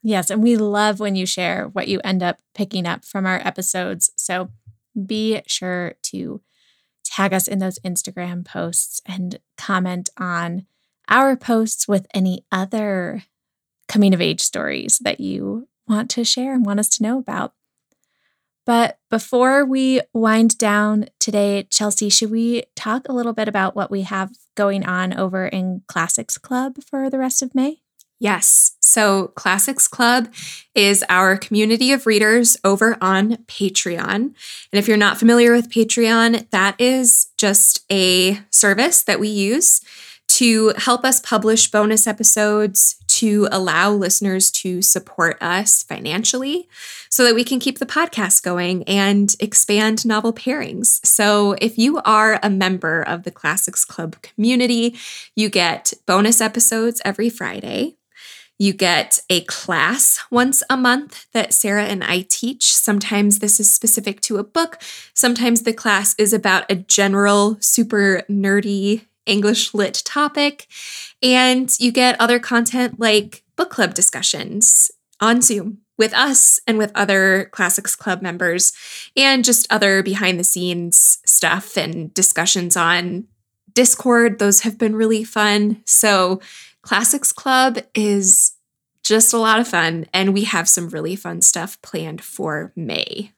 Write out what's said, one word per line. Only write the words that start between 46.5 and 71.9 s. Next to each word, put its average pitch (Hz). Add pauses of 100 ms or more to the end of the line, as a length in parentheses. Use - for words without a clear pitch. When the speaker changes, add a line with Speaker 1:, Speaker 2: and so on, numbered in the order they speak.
Speaker 2:
so -
that 233
we 240
can 254
keep 269
the 269
podcast 247
going 180
and 202
expand 214
novel 226
pairings. -
So 208
if 220
you 285
are 214
a 208
member 185
of 175
the 175
Classics -
Club -
community, 240 (400)
you 214
get 175 (140)
bonus 208
episodes 226
every 202
Friday. 202 (600)
You 196
get 180 (100)
a 180
class -
once 247
a 262
month 254
that 226
Sarah 208
and 196
I 185
teach. -
Sometimes 202
this 208
is -
specific 208
to 208
a 208
book. 330 (320)
Sometimes 240
the 226
class 208
is 214
about 190
a 196
general, 202
super 202
nerdy 202 (240)
English 208
lit 208
topic. 285 (560)
And 254
you 240